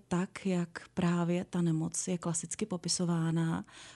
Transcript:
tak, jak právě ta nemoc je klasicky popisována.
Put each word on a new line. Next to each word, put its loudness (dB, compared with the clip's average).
tak, -2
jak -2
právě 2
ta -2
nemoc 0
je 0
klasicky -4
popisována. 0